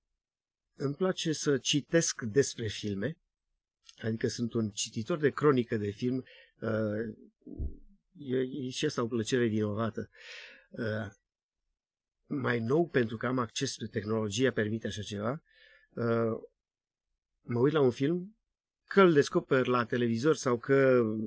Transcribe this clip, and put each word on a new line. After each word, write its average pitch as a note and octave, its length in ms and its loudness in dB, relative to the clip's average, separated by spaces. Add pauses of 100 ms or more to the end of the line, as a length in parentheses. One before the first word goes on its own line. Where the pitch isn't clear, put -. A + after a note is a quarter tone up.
(760)
îmi C#3+ 200 -4
place F#3 360 -2
să D3 260 0
citesc - 640 0
despre A#2+ 460 0
filme, G#2 500 -6 (840)
adică A2+ 260 -2
sunt A#2 260 -4
un A2 160 -2
cititor A#2 480 -6
de D3 120 2
cronică B2+ 480 2
de G#2 120 -2
film, B2 360 -4 (340)
uh, A2 560 -4 (1040)
e, B2+ 200 -4
e C3 320 -4
și C3 160 -4
asta D3 180 -2
o A#2 40 -2
plăcere A#2+ 380 0
vinovată. G#2+ 640 -2 (600)
Uh, G#2+ 420 -6 (1120)
mai A#2+ 340 -4
nou, C#3 280 0
pentru A#2+ 300 0
că A#2+ 100 -4
am B2+ 100 -2
acces B2 380 -4
pe A#2+ 100 -10
tehnologia, A2 680 -2
permite A2 360 -2
așa G#2 140 -8
ceva, G#2 420 -6 (500)
uh, A#2 480 -2 (1000)
mă A#2+ 180 -2
uit C#3+ 140 6
la D#3 60 4
un C3 120 6
film, F3 440 -2 (520)
că - 140 6
îl F3+ 120 8
descoper C3+ 540 4
la B2 180 2
televizor A#2+ 500 2
sau B2 220 0
că C3 420 6 (280)